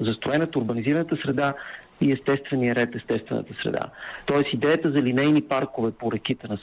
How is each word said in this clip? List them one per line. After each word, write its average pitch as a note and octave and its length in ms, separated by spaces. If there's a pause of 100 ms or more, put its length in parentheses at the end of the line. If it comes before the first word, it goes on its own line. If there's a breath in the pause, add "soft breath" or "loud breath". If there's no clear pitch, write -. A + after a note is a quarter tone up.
застроената, C#3 580
урбанизираната C3 640
среда C#3 280 (480 loud breath)
и D3 100
естествения C3 640
ред, A#2+ 200
естествената - 580 (100)
среда. - 180 (440 loud breath)
Тоест C#3+ 280
идеята D3+ 380
за C#3 100
линейни C#3 400
паркове C3 500
по A2+ 200
реките A#2 360
на G#2 160